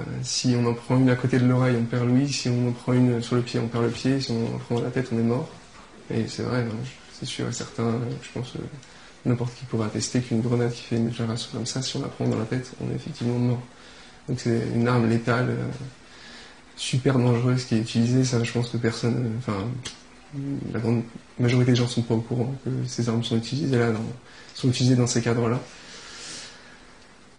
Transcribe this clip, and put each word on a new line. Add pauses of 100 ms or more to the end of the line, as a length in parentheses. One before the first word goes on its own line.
(220)
si
on
en
prend
une
à
côté
de
l'oreille,
on
perd
Louis,
si
on
en
prend
une
sur
le
pied,
on
perd
le
pied,
si
on
en
prend
dans
la
tête,
on
est
mort. » (640)
Et
c'est
vrai,
hein, (380)
c'est
sûr
et
certain,
euh, (240)
je
pense,
euh, (680)
n'importe
qui
pourra
attester
qu'une
grenade
qui
fait
une
déflagration
comme
ça,
si
on
la
prend
dans
la
tête,
on
est
effectivement
mort. (680)
Donc
c'est (120)
une
arme
létale,
euh, (1120)
super
dangereuse
qui
est
utilisée,
ça
je
pense
que
personne,
euh,
enfin, (1080)
la
grande (360)
majorité
des
gens
sont
pas
au
courant (100)
que (160)
ces
armes
sont
utilisées
là,
dans, (540)
sont
utilisées
dans
ces
cadres-là. (1800)